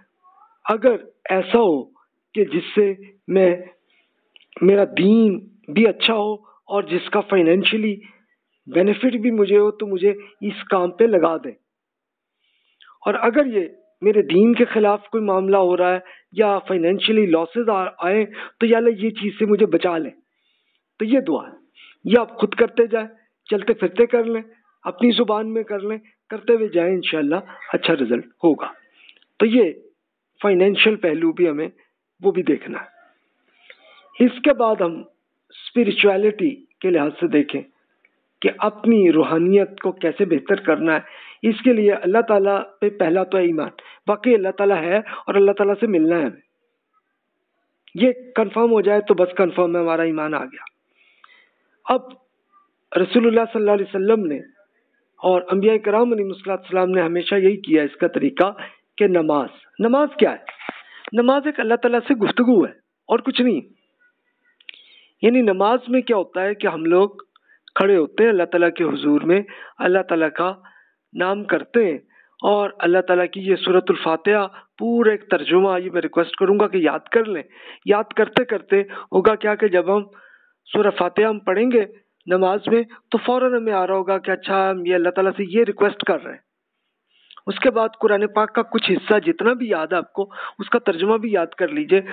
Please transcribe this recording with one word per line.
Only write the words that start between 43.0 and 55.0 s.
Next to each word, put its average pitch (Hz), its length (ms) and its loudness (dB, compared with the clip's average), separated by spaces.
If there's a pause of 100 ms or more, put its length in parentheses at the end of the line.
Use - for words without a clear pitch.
तो 190 140 -2
है 175 100 2
ईमान, 151 220 -4 (380)
वाकई 214 260 2
अल्लाह 190 200 0
ताला 202 220 2
है 175 240 -2
और - 360 -8
अल्लाह 202 180 6
ताला 202 220 0
से 226 120 -2
मिलना 170 280 2
है 156 80 -2
हमें। 110 180 -8 (1500)
ये 247 180 2 (240)
confirm 220 340 0
हो 220 120 4
जाए 208 200 2
तो 208 140 2
बस 180 220 2
confirm 175 380 0
है, 170 60 -2
हमारा 165 240 -2
ईमान 156 280 -4
आ 139 120 -6
गया। - 180 -20 (1200)
अब 247 220 -2 (840)
रसूलुल्लाह 226 540 2
सल्लल्लाहु 208 320 0
अलैहि 190 120 -6
वसल्लम 202 360 0
ने 143 140 -6 (800)